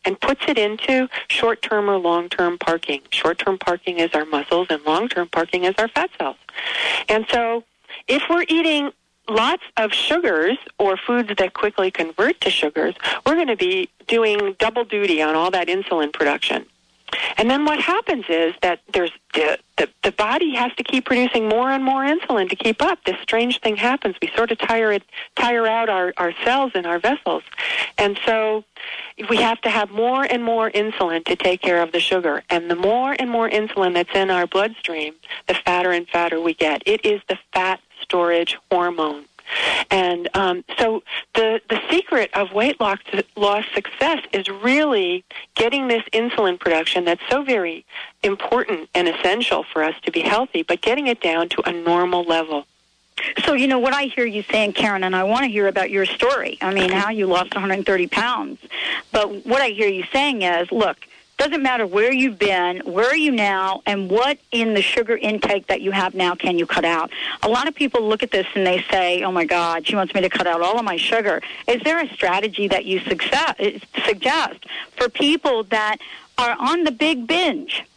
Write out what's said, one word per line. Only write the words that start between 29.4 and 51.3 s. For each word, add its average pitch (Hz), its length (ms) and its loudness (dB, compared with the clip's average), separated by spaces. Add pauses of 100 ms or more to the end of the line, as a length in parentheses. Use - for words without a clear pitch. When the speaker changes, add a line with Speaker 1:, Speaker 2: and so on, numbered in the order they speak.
Speaker 1:
to 233 80 0
have 202 220 0
more 240 320 2
and 247 200 -2
more 226 280 0
insulin 190 540 0
to - 100 0
take 185 260 0
care 170 220 2
of 165 80 -2
the 170 80 0
sugar. 165 500 0
And 175 200 -2
the 170 60 2
more 240 440 2
and 247 100 -2
more 226 180 2
insulin 202 460 0
that's 175 220 0
in 190 160 2
our 175 160 0
bloodstream, 170 640 -4 (340)
the 185 60 0
fatter 180 380 2
and 175 180 0
fatter 170 320 0
we 165 140 0
get. 156 320 0
It 214 180 0
is 208 240 2
the 185 80 -2 (160)
fat 185 260 0 (220)
storage 170 560 2 (140)
hormone. 165 540 0 (640)
And, 175 420 0
um, 180 300 0 (140)
so 220 260 2 (300)
the, 220 360 2
the 220 100 0 (100)
secret 277 440 2
of 190 200 -2
weight 233 260 0
loss, 202 200 0 (360)
loss 208 380 2
success 277 580 -2
is 196 180 -2
really 202 760 2 (320)
getting 254 320 0
this 226 160 2 (100)
insulin 220 460 0
production 170 460 0
that's 170 240 0
so 277 140 2
very 185 420 -2 (380)
important 202 720 -2
and 180 120 2
essential 185 560 0
for 156 200 -2
us 156 200 0
to - 80 -2
be 165 100 -2
healthy, 208 420 0
but - 180 -2
getting 269 260 0
it 233 140 0
down 170 280 0